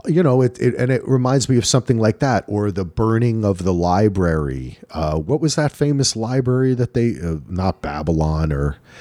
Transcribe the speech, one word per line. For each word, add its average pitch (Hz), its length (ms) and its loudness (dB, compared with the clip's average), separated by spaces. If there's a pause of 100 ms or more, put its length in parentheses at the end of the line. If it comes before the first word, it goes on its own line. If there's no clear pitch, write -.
you 175 160 0
know, 131 180 2
it, 123 200 -2
it, 123 140 0
and 127 140 -2
it 127 160 -2
reminds 127 440 0
me 123 80 2
of 117 80 0
something 123 340 0
like 110 200 2
that, 127 280 0
or 104 240 -2
the 90 140 -4
burning 113 580 0
of 92 200 -4
the 92 100 2
library. 85 1040 2 (140)
Uh, 78 260 -2
what 98 240 -2
was 156 140 0
that 151 180 0
famous 143 420 0
library 127 580 0
that 117 200 -2
they, 117 260 0
uh, 82 200 -4 (100)
not 90 320 -2
Babylon, 78 720 0
or 71 240 -2 (240)